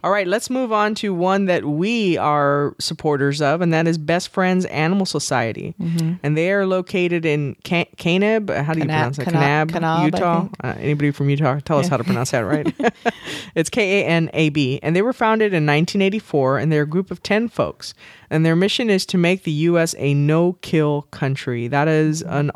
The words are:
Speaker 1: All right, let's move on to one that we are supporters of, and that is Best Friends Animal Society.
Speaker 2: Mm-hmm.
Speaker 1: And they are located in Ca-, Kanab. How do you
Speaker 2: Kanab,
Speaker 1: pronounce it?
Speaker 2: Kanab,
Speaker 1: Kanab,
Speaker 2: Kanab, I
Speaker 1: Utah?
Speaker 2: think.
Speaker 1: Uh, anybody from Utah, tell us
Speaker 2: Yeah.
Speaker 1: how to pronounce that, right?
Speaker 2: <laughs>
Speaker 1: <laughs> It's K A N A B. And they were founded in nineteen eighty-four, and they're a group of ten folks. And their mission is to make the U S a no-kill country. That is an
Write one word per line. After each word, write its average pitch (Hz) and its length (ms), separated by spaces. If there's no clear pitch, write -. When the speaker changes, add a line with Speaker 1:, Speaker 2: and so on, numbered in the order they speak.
Speaker 1:
All 175 60
right, 202 160
let's 202 240
move 254 220
on 214 240
to 202 180
one 190 320
that 170 180
we 180 540
are 143 600
supporters 143 640
of, 151 200
and 170 120
that 160 160
is 165 100
Best 165 300
Friends 185 380
Animal 180 400
Society. 127 760
Speaker 2:
Mm-hmm. 165 420
Speaker 1:
And 151 140
they 170 160
are 202 140
located 180 580
in 147 400
Ca-, 170 320
Kanab. 202 680
How 160 120
do 160 60
you 156 40
Speaker 2:
Kanab, - 40
Speaker 1:
pronounce 156 300
it? 131 100
Speaker 2:
Kanab, 156 420
Speaker 1:
Kanab, - 0
Speaker 2:
Kanab, 165 200
I 170 40
Speaker 1:
Utah? 170 380
Speaker 2:
think. - 100
Speaker 1:
Uh, 123 160
anybody 147 340
from 143 180
Utah, 143 300
tell 147 180
us 139 80
Speaker 2:
Yeah. 180 40
Speaker 1:
how 139 60
to 117 80
pronounce 131 280
that, 127 80
right? 151 380
Speaker 2:
<laughs> 254 160
Speaker 1:
<laughs> - 500
It's 165 140
K 202 320
A - 40
N 165 280
A 156 160
B. 139 320
And 156 120
they 185 80
were 247 120
founded 220 400
in 156 100
nineteen 160 380
eighty-four, 147 560
and 143 120
they're 151 120
a 147 40
group 180 240
of 180 120
ten 220 260
folks. - 460
And 156 160
their 165 120
mission 208 340
is 190 160
to 185 120
make 175 260
the 165 80
U 165 260
S 165 200
a 143 140
no-kill 151 920
country. 131 560
That 143 200
is 156 340
an 147 340